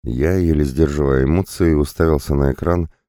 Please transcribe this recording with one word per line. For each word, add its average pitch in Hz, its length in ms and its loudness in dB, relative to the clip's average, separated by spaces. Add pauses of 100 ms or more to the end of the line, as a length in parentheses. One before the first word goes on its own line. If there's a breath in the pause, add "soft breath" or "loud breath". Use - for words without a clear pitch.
Я, 65 320 -2
еле 80 300 0
сдерживая 71 580 0
эмоции, 82 520 0
уставился 73 600 0
на 69 160 2
экран, 85 400 -2 (180)